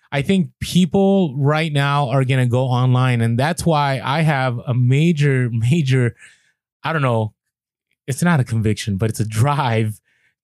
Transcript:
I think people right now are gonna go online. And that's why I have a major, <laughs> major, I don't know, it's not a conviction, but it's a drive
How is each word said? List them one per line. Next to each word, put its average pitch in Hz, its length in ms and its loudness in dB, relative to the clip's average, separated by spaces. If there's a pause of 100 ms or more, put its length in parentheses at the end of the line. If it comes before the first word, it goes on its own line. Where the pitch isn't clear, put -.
(120)
I 143 120 -2
think 185 260 0 (100)
people 190 800 2
right 151 340 0
now 143 380 0
are 135 160 2
gonna 127 220 2
go 123 180 0
online. 127 560 2
And 117 180 0
that's 156 260 -2
why 143 380 0
I 143 200 -2
have 131 440 0
a 131 60 -2
major, 135 760 2
<laughs> 110 40 -6
major, 127 600 0 (680)
I 147 80 -4
don't 160 100 -4
know, 113 320 -2 (760)
it's 135 160 -4
not 175 160 2
a 123 60 0
conviction, 107 500 -2
but 110 140 -2
it's - 100 -8
a 107 80 -4
drive 113 720 0 (440)